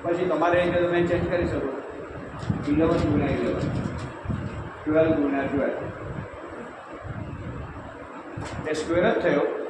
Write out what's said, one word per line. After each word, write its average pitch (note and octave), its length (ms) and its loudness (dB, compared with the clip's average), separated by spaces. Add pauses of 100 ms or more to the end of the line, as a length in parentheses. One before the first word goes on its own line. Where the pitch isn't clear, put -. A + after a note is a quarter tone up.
પછી F3 220 2
તમારે F3 380 4
રીતે F3 180 4
તમે F3 220 4
ચેન્જ E3+ 280 2
કરી F3 160 2
શકો. C3+ 340 -2 (840)
ઇલેવન E3 300 4
ગુણ્યા C#3+ 300 4
ઇલેવન, A#2+ 320 0 (1200)
ટ્વેલ્વ D#3+ 280 6
ગુણ્યા C#3 300 2
ટ્વેલ્વ. C3+ 320 0 (3000)
એ D#3 60 0
સ્ક્વેર E3 360 2
જ A3+ 100 4
થયો E3 220 4 (280)